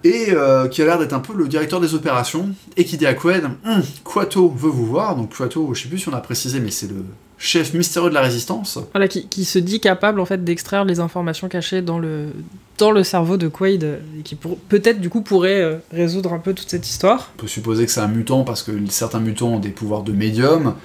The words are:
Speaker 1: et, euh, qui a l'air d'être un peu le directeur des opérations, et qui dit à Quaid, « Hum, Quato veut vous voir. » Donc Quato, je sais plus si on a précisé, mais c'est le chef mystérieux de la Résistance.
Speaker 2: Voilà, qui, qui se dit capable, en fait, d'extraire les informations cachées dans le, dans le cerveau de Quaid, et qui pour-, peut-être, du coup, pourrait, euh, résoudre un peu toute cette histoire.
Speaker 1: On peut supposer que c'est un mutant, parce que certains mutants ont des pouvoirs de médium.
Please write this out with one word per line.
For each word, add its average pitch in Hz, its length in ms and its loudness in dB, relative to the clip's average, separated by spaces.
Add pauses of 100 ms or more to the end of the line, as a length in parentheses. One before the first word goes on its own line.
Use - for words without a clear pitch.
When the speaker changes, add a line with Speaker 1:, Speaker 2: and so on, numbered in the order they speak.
Speaker 1:
et, 226 280 4
euh, 135 360 4
qui 143 140 0
a - 20 6
l'air 170 140 4
d'être 151 160 0
un 135 60 -2
peu 170 140 -12
le 165 140 0
directeur 151 320 0
des 160 140 2
opérations, 156 560 -2 (260)
et 180 80 6
qui 147 140 -4
dit 151 80 2
à 131 80 4
Quaid, « 170 300 2 (200)
Hum, 214 180 2 (220)
Quato 185 500 2
veut 131 140 0
vous 127 160 0
voir. » 165 320 0
Donc 113 180 -6
Quato, 139 380 -2
je - 120 -6
sais 123 40 -12
plus 180 120 -6
si 160 100 -6
on - 20 -4
a 120 80 -4
précisé, 127 400 -4
mais 107 100 -2
c'est 98 200 -8
le 98 120 -8 (360)
chef 151 340 0
mystérieux 170 380 0
de 156 40 -2
la 143 60 4
Résistance. 131 580 -2 (140)
Speaker 2:
Voilà, 196 160 2
qui, 185 180 -6
qui 185 200 -4
se - 120 0
dit 190 220 0
capable, 202 400 2
en 175 60 0
fait, 180 180 -2
d'extraire 175 400 -2
les 175 160 0
informations 170 480 -4
cachées 185 320 -4
dans 170 180 -2
le, 156 280 -4 (500)
dans 214 140 6
le 208 120 6
cerveau 180 360 2
de 165 100 0
Quaid, 190 340 2
et 151 400 -6
qui 147 120 -12
pour-, 170 240 -8
peut-être, 208 420 2
du 175 80 -2
coup, 220 140 -2
pourrait, 190 400 4
euh, 160 160 0 (120)
résoudre 170 440 0
un 170 40 -4
peu 190 140 -4
toute - 160 -8
cette 175 180 -4
histoire. 226 520 0
Speaker 1:
On - 20 -14
peut 107 80 -8
supposer 113 380 0
que 113 60 -2
c'est 117 80 -2
un 107 80 0
mutant, 113 360 2
parce 117 180 -6
que 107 100 -6 (180)
certains 113 300 -2
mutants 113 340 -2
ont 110 40 -2
des 101 120 -4
pouvoirs 104 320 -4
de 107 100 -4
médium. 117 600 2 (100)